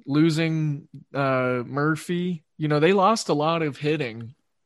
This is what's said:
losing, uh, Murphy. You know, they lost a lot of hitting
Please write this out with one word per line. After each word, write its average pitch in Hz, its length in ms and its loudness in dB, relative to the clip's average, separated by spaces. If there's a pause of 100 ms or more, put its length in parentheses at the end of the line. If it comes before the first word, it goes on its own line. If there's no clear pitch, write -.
losing, 156 840 0 (260)
uh, 127 520 0
Murphy. 156 800 -2 (140)
You 151 120 -2
know, 151 100 2
they 165 140 6
lost 202 360 2
a 170 40 4
lot 160 280 0
of 147 160 -4
hitting 127 560 -4 (320)